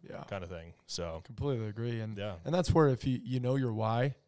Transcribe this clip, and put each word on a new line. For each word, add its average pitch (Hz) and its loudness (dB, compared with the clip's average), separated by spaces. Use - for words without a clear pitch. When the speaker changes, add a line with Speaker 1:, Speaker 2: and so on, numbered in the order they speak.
Speaker 1:
Yeah. 78 -10
Speaker 2:
kinda 95 -8
thing. 85 -12
So 82 -6
Speaker 1:
Completely 117 -4
agree. 113 -4
And, 110 -6
Speaker 2:
Yeah. 101 -6
Speaker 1:
and 156 0
that's 175 2
where 156 8
if 127 2
you, 127 2
you 127 -2
know 127 2
your 127 0
why 117 2